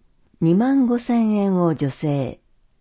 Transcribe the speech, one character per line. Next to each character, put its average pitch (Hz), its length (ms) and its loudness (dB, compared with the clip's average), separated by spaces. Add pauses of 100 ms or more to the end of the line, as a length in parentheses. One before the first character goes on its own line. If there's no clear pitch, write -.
(400)
二 170 160 2
万 262 300 2
五 240 120 0
千 233 360 0
円 196 280 0
を 165 120 2
助 143 160 -2
成。 143 500 -4 (420)